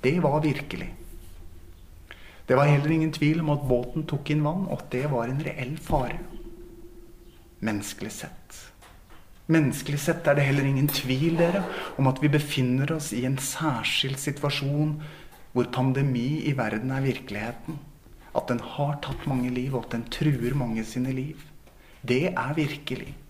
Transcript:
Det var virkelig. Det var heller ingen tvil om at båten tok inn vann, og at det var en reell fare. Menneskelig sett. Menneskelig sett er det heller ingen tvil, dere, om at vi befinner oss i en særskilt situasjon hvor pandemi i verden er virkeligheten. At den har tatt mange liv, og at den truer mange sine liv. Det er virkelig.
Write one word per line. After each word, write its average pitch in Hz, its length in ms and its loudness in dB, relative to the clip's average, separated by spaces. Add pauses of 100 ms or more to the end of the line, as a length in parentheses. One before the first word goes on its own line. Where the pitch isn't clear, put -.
Det 151 220 4
var 151 220 4
virkelig. - 440 -2 (1600)
Det 131 80 8
var 147 140 8
heller 147 240 4
ingen 156 180 2
tvil 160 300 2
om 147 100 2
at 139 160 -2
båten 127 400 0
tok 143 240 -2
inn 151 140 4
vann, 185 240 0
og - 80 -4
at - 160 -14
det 131 160 0
var 117 180 0
en 143 160 -2
reell 135 320 -6
fare. 127 400 0 (1400)
Menneskelig 107 540 -4
sett. - 500 -14 (840)
Menneskelig 147 520 4
sett - 280 0
er 143 80 6
det 139 80 4
heller 139 200 4
ingen 135 280 4
tvil, 143 440 2
dere, 175 260 4 (340)
om 139 120 4
at 131 120 0
vi 147 80 6
befinner 139 640 2
oss 151 240 -4
i 123 80 0
en 135 160 2
særskilt 135 800 0
situasjon 143 720 0 (640)
hvor 123 180 2
pandemi 131 720 2
i 143 120 2
verden 113 360 0
er 135 120 0
virkeligheten. 120 760 -4 (580)
At - 120 0
den 120 120 0
har 143 400 -2
tatt - 280 -6
mange 127 240 0
liv, 127 200 -2
og 117 140 -2
at 120 100 -6
den 120 160 -4
truer 135 440 2
mange 113 280 0
sine 127 320 -2
liv. 147 240 -6 (600)
Det 127 320 2
er 143 240 -2
virkelig. - 580 -4 (140)